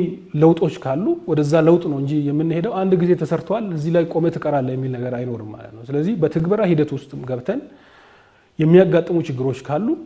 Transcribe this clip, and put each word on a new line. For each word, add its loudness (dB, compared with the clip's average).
ለውጦች 4
ካሉ -4
ወደዛ 0
ለውጥ 4
ነው -4
እንጂ -4
የምንሄደው -2
አንድ 0
ጊዜ 2
ተሰርቷል -2
እዚህ -4
ላይ 4
ቆመ -2
ትቀራለህ -2
የሚል -4
ነገር -6
አይኖርም -6
ማለት -16
ነው። -18
ስለዚህ -2
በትግበራ 0
ሂደት 2
ውስጥ -8
ገብተን -6
የሚያጋጥሙ 4
ችግሮች -4
ካሉ -4